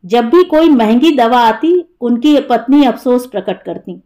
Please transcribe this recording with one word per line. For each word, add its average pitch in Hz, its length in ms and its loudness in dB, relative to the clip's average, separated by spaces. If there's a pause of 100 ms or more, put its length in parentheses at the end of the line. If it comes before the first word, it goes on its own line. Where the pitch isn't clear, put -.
जब 233 200 0
भी 339 180 2
कोई 320 260 2
महंगी 247 460 2
दवा 240 240 0
आती, 311 640 -2
उनकी 247 380 0
पत्नी 262 460 0
अफसोस 247 400 -2
प्रकट - 380 -8
करती 180 420 -14